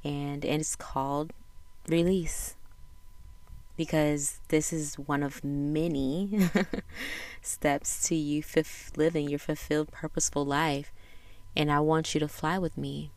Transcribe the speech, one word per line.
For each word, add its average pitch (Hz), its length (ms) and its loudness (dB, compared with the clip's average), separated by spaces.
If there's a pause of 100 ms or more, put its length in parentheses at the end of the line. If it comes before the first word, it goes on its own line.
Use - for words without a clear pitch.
and, 143 400 -4
and 151 160 2
it's - 160 -2
called 143 560 -2 (560)
Release, 170 680 2 (1160)
because 147 640 2 (100)
this 151 220 4
is 151 260 -2
one 143 260 0
of 143 200 -4
many 151 1080 2 (420)
<laughs> - 480 -8
steps - 680 0
to 175 60 2
you 151 280 0
fulf-, - 560 -2
living 151 320 4
your 143 80 0
fulfilled, 151 520 0
purposeful - 540 0
life. 143 480 2 (640)
And 151 160 4
I 147 80 6
want 160 320 4
you 151 80 4
to 151 80 2
fly 160 300 0
with 170 180 -2
me 143 400 -6